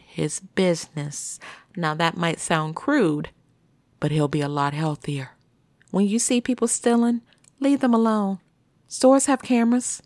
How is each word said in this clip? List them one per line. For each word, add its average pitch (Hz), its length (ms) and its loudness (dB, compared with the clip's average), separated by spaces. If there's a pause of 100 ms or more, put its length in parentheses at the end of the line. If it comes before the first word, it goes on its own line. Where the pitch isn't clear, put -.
his - 340 -6
business. 165 1000 -4 (360)
Now, 160 180 -4
that 165 220 -2
might 170 240 -2
sound 156 360 -2
crude, 170 540 0 (680)
but 147 120 -2
he'll 147 160 2
be 147 140 -2
a 143 80 -4
lot 143 240 -2
healthier. 147 580 -6 (600)
When 196 160 2
you 214 120 0
see 247 200 0
people 240 280 0
stealing, 233 540 2 (380)
leave 277 220 2
them 247 120 2
alone. 214 460 0 (480)
Stores 269 380 4
have 269 160 0
cameras. 240 640 0